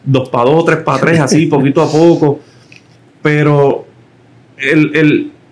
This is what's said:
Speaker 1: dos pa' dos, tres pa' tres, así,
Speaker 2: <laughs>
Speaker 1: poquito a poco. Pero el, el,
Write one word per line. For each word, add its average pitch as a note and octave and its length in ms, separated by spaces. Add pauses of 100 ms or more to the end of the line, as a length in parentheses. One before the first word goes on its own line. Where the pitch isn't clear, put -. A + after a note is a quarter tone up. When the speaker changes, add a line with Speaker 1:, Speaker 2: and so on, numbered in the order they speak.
Speaker 1:
dos B2+ 260
pa' B2 140
dos, D#3 220
tres D#3+ 140
pa' C#3+ 200
tres, D#3+ 200
así, D3 260
Speaker 2:
<laughs> - 20
Speaker 1:
poquito C#3+ 340
a D3 100
poco. D#3+ 480 (840)
Pero D3 640 (720)
el, D3+ 380
el, D3+ 360 (200)